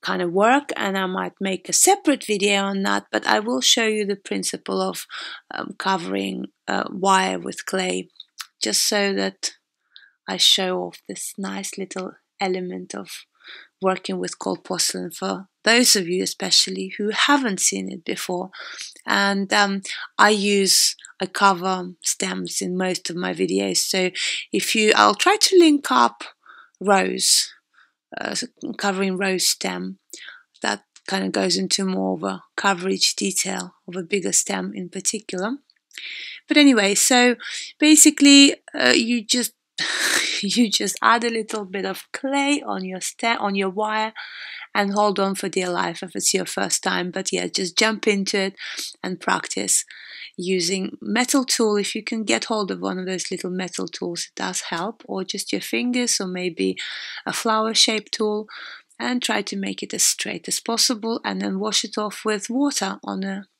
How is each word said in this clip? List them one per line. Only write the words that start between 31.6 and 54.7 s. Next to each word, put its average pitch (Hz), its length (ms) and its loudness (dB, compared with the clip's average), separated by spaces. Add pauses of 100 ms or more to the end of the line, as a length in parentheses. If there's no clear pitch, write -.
more 190 300 0
of 160 80 -8
a 185 200 -6 (140)
coverage 190 600 0
detail 185 580 -4 (120)
of 180 100 -10
a 190 60 -6
bigger 185 300 -2
stem 190 420 -2
in 190 140 -10
particular. 202 680 -6 (920)
But 294 80 4
anyway, 285 380 8
so 247 420 6 (420)
basically, 294 760 8 (200)
uh, 123 200 6
you 233 300 2
just 247 280 -2 (260)
<laughs> - 600 -2
you 202 300 2
just 202 320 -2
add 226 220 6
a 233 60 0
little 220 340 -4
bit 190 200 -6
of 190 280 -6
clay 277 520 0
on 196 200 -4
your 185 160 -8
stem, - 400 -2
on 202 140 -2
your 196 160 0
wire, 214 440 -2 (600)
and 202 180 2
hold 202 260 2
on 196 160 2
for 196 140 -6
dear 185 200 -2
life 175 340 -2
if 185 120 -14
it's - 180 0
your 185 140 0
first - 360 -2
time. 180 280 0
But 185 220 -4
yeah, 180 160 -2
just 180 280 -4
jump 220 300 2
into 202 320 0
it 196 180 -2 (460)
and 185 180 -6
practice - 640 -2 (540)
using 185 600 -2
metal 247 440 2
tool. 220 320 2
If 202 180 -2
you 220 80 -6
can 220 220 -6
get 220 220 0
hold 208 240 -2
of 185 100 -6
one 185 180 -2
of 185 80 -6
those 185 240 -6
little 185 200 -6
metal 185 380 -4
tools, 175 420 -8
it - 60 -20
does 180 320 -4
help, 180 380 -6